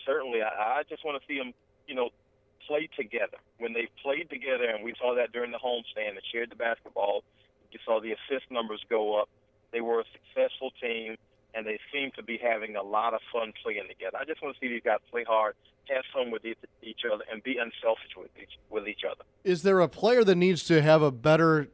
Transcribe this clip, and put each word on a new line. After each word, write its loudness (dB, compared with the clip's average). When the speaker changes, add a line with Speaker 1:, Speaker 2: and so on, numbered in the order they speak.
Speaker 1:
certainly, -2
I, -2
I -2
just -12
wanna -6
see -6
them, -8
you -12
know, 0
play -2
together. -4
When -6
they -4
played -4
together, -2
and -2
we -8
saw 0
that 0
during -4
the -8
homestand, -6
they -14
shared -4
the -20
basketball, -2
you -18
saw 2
the -6
assist -6
numbers -6
go 2
up. -2
They -2
were 0
a -2
successful -4
team, -6
and -8
they -4
seem -4
to -14
be -8
having -2
a -4
lot -2
of -2
fun -4
playing -6
together. -8
I -8
just -8
wanna -8
see -6
these -6
guys 2
play -4
hard, 2
have -2
fun -2
with -6
each, -8
each -12
other, -4
and -10
be -4
unselfish -2
with -16
each, -20
with -4
each -8
other. -8
Speaker 2:
Is 0
there 6
a 6
player 4
that 6
needs 4
to 8
have 8
a 6
better, 4